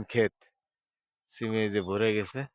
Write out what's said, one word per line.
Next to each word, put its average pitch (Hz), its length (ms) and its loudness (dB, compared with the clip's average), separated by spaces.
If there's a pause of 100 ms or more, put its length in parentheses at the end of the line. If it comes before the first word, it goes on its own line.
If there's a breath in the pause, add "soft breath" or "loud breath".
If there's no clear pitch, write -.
(120)
ক্ষেত, 110 220 2 (1000)
সিমে 110 320 -2
এই 104 100 0
যে 104 140 2
ভরে 104 280 2
গেছে। 107 240 -4 (140)